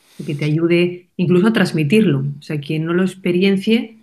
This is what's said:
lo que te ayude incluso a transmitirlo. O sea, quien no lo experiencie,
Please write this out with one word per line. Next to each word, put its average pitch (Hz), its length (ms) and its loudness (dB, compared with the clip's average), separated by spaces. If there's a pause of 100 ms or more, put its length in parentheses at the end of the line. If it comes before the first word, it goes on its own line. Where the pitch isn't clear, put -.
(180)
lo - 60 -14
que 175 100 -6
te 147 120 -6
ayude 170 720 0
incluso 180 320 2
a 226 40 2
transmitirlo. 175 680 2 (180)
O - 40 -20
sea, 156 180 -8
quien 156 260 -6
no 170 80 -4
lo 180 100 0
experiencie, 190 1000 0